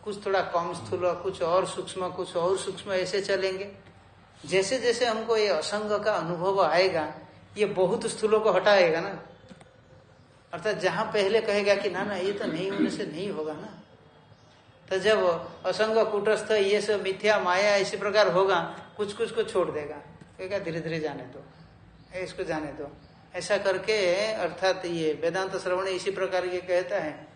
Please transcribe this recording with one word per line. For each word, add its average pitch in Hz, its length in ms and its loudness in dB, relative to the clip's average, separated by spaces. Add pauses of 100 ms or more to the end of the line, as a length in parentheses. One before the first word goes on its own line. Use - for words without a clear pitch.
कुछ 208 220 -8
थोड़ा 190 160 2
कम 175 320 -2
स्थूल, 175 400 -2
कुछ 185 280 -6
और 180 260 2
सूक्ष्म, 185 420 -6
कुछ - 260 -8
और 180 220 2
सूक्ष्म, 196 340 -8
ऐसे 185 300 0
चलेंगे। 196 500 -2 (760)
जैसे 190 340 2
जैसे 233 260 2
हमको 226 320 0
ये 208 100 4
असंग 208 560 0
का 214 100 2
अनुभव 180 500 0
आएगा, 160 500 2 (440)
ये 208 80 2
बहुत 190 420 0
स्थूलों 214 320 2
को 214 120 4
हटाएगा 185 500 6
ना। 196 220 -8 (1300)
अर्थात 170 240 -2
जहाँ 180 280 0
पहले 196 360 2
कहेगा 202 340 2
कि 196 140 -2
ना, 185 140 -4
ना, 208 120 -4
ये 185 180 -2
तो 208 120 -6
नहीं 175 260 -4
होने - 180 2
से - 160 -6
नहीं 180 260 -8
होगा 156 220 -6
ना, 180 300 -14 (1040)
तो 190 80 0
जब 185 520 2 (160)
असंग, 220 460 2
कूटस्थ, 208 400 0
ये 202 300 4
सब 202 220 0
मिथ्या, 190 360 2
माया, 190 360 2
इसी 196 220 0
प्रकार 202 300 4
होगा, 180 480 2 (220)
कुछ 208 160 -4
कुछ 226 180 -4
को 226 120 -2
छोड़ 175 280 0
देगा, 147 240 -8 (420)
कहेगा, 185 220 -6
"धीरे 165 220 -6
धीरे 160 180 -4
जाने 143 240 -6
दो, - 220 -16 (680)
ए, 185 80 -6
इसको 180 200 -8
जाने 156 240 -4
दो।" 143 300 -12 (380)
ऐसा 180 220 0
करके, 190 760 2
अर्थात 180 520 -2
ये 160 280 0
वेदांत 180 440 -2
श्रवण 185 300 -2
इसी 185 240 -2
प्रकार 185 340 0
ये 180 160 -2
कहता 180 380 0
है 151 360 -8